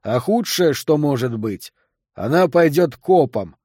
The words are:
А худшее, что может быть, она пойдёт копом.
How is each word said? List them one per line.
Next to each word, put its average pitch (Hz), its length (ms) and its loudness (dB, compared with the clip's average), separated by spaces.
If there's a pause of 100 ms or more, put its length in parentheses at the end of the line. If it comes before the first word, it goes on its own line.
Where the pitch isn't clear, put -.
А 117 180 -2
худшее, 185 540 0
что 151 240 0
может 131 400 -2
быть, 107 360 -8 (400)
она 175 340 0
пойдёт 165 480 2
копом. 123 680 0